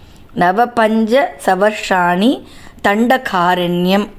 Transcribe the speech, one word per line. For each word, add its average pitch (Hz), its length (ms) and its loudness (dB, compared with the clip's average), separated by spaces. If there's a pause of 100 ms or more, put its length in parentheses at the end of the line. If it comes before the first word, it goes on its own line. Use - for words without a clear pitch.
(360)
நவபஞ்ச 220 880 0 (200)
சவர்ஷாணி 196 1000 0 (440)
தண்டகாரண்யம் 190 1200 0 (120)